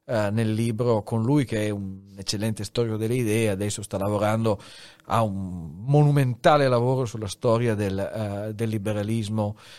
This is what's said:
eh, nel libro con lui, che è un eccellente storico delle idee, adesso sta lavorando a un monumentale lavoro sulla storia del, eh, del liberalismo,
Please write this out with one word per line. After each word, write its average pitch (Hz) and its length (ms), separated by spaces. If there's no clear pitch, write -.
eh, 107 260
nel 110 220
libro 113 500
con 113 200
lui, 139 220
che 107 220
è - 20
un 98 460
eccellente 104 480
storico 110 340
delle 110 180
idee, 113 340
adesso 101 340
sta 101 140
lavorando 104 640
a 113 120
un 92 640
monumentale 143 800
lavoro 127 380
sulla 107 220
storia 117 480
del, 98 240
eh, 104 560
del 110 140
liberalismo, 107 880